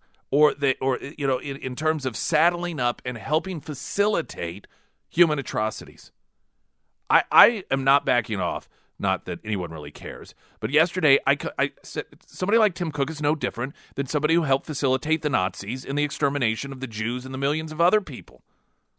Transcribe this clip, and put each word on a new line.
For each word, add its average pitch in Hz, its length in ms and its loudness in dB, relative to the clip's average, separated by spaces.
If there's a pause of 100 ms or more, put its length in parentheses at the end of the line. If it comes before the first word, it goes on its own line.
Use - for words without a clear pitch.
(320)
or 147 220 6
they, 139 220 0
or, 131 240 0 (180)
you 143 100 -2
know, 127 100 2
in, 139 200 -8
in 127 180 -6
terms 151 300 0
of 120 120 -2
saddling 170 600 0
up 123 260 0
and 127 120 -6
helping 156 440 -2
facilitate 139 1080 -2 (420)
human 160 300 4
atrocities. 107 720 -6 (1000)
I, 151 220 6
I 196 400 8
am 135 120 0
not 139 220 4
backing 113 340 0
off. 80 280 -2 (340)
Not 95 220 0
that 87 220 -6
anyone 95 260 -2
really 76 200 -8
cares. 76 440 -12 (240)
But 117 120 -4
yesterday, 151 540 4
I, 143 120 2
cu-, 165 200 -6
I 139 140 -2 (120)
said, - 200 -6 (240)
somebody 202 300 -2
like 208 180 2
Tim 165 160 -4
Cook 139 180 -2
is 151 120 -8
no 151 120 2
different 123 400 -4 (220)
than 135 120 -2
somebody 151 260 2
who 170 80 4
helped 135 240 2
facilitate 143 560 0
the 147 80 -2
Nazis 104 560 -4
in 135 100 -4
the 147 80 0
extermination 139 720 -2
of 127 80 -10
the 131 60 -4
Jews 117 360 -4
and 131 100 -8
the 131 40 -6
millions 151 340 -2
of 156 80 -4
other 208 220 4
people 113 420 -12 (560)